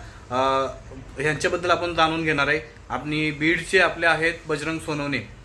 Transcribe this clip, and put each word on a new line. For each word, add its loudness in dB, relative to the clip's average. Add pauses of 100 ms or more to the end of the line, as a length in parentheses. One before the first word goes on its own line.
(320)
अ, -2
यांच्याबद्दल 0
आपण 2
जाणून 2
घेणार 2
आहे. 2 (300)
आणि -2
बीडचे 2
आपले 2
आहेत 2 (140)
बजरंग -4
सोनवणे, -4 (280)